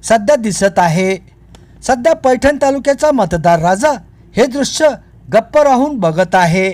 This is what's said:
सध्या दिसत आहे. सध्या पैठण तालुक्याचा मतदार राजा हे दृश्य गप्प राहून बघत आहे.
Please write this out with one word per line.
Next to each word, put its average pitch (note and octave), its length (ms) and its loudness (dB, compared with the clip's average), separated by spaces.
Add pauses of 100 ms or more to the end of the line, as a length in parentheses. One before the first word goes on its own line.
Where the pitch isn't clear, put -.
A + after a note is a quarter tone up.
सध्या A3+ 340 0
दिसत G3 420 -2
आहे. F#3 380 0 (640)
सध्या B3+ 300 0
पैठण C#4 500 0
तालुक्याचा C#4 480 0
मतदार E3+ 480 0
राजा G3 340 0 (440)
हे A#3 100 2
दृश्य C#4 420 -2 (440)
गप्प A3+ 260 2
राहून C#4+ 400 2
बघत F3 360 -2
आहे. F#3 400 2